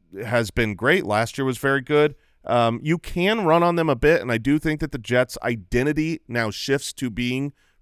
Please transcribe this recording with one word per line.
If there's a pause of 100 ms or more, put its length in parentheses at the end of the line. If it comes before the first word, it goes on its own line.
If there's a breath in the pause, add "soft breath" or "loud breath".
(260)
has
been
great.
Last
year
was
very
good. (300)
Um,
you
can
run
on
them
a
bit,
and
I
do
think
that
the
Jets'
identity
now
shifts
to
being (280)